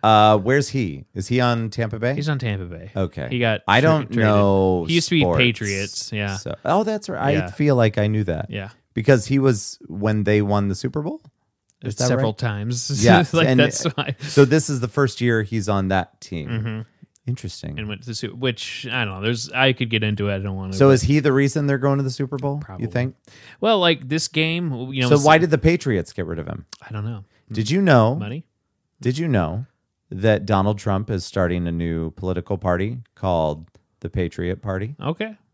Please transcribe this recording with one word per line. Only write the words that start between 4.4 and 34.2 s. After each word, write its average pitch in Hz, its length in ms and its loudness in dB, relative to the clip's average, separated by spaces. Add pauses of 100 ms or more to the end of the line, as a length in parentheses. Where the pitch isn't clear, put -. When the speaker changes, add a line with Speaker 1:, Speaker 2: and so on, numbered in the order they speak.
Speaker 2:
He 165 60 0
used 170 160 0
to 175 60 0
be 156 60 4
Speaker 1:
sports, 87 180 4
Speaker 2:
Patriots, 104 760 -2
yeah. 101 240 -4
Speaker 1:
so, - 260 -8
oh, 185 220 0
that's 214 240 -6
right. - 120 -8
I 139 120 0
Speaker 2:
Yeah. 92 180 -2
Speaker 1:
feel 147 240 2
like 113 220 4
I 104 100 2
knew 107 160 0
that. 85 260 -4
Speaker 2:
Yeah. 101 200 -10 (240)
Speaker 1:
Because 117 320 4
he 135 120 0
was 131 500 0
when 104 360 -2
they 104 180 4
won 101 280 0
the 92 60 -2
Super 131 260 -6
Bowl? 240 180 -8 (640)
Is 107 140 -8
that 123 100 0
Speaker 2:
Several 127 240 0
Speaker 1:
right? 107 60 -10
Speaker 2:
times. 117 520 -4
<laughs> 123 140 -2
Speaker 1:
Yes, 160 300 6
Speaker 2:
Like, 160 140 4
Speaker 1:
and 131 120 4
Speaker 2:
that's 147 240 2
why. 147 380 -4
Speaker 1:
so 143 240 6
this 147 240 2
is 135 100 -2
the 120 80 -4
first 135 320 -2
year 117 240 2
he's 104 240 -4
on 98 220 0
that 95 320 -2
team. 80 280 -10
Speaker 2:
Mm-hmm. 110 320 -6 (460)
Speaker 1:
Interesting. 92 500 -8
Speaker 2:
And 107 100 -8
went 104 140 -10
to 120 60 -14
the 113 80 -8
Su-, 110 200 -8
which, 123 560 -6
I 123 140 -2
don't 95 140 -8
know. - 20 -8
There's, 117 300 -4
I 131 220 4
could 120 180 -4
get 110 120 0
into 101 260 -2
it. 101 60 -4
I 95 40 -6
don't 98 160 -6
wanna, 95 180 -8
Speaker 1:
So 139 140 6
Speaker 2:
but 135 60 8
Speaker 1:
is 120 100 2
he 147 160 2
the 139 120 2
reason 139 360 0
they're 139 100 0
going 139 200 0
to 139 60 -2
the 131 60 -4
Super 135 280 -6
Bowl, 139 200 -6
Speaker 2:
Probably. 117 300 -10
Speaker 1:
you - 40 -8
think? 127 220 -4 (480)
Speaker 2:
Well, 214 160 2
like, 165 320 0
this 156 180 -2
game, 160 440 -2 (200)
you 131 120 -2
know, 123 60 2
Speaker 1:
So 147 60 6
Speaker 2:
was 143 100 2
Speaker 1:
why 156 120 8
did 165 140 4
the 147 80 2
Patriots 143 520 0
get 87 140 -6
rid 82 140 -8
of 78 80 -8
him? 78 180 -12 (160)
Speaker 2:
I - 100 -18
don't 104 140 -8
know. 110 200 -10 (260)
Speaker 1:
Did 107 180 -4
you 185 140 2
know? 127 320 6
Speaker 2:
Money? 131 320 -8 (520)
Speaker 1:
Did 127 200 -2
you 170 80 -2
know 101 400 0 (420)
that 101 380 0
Donald 101 320 2
Trump 101 320 -2
is 92 120 -4
starting 87 440 -2
a 85 40 -4
new 82 400 -4
political 92 460 -6
party 98 440 -2 (120)
called 80 540 -2 (320)
the - 100 -10
Patriot 90 540 -6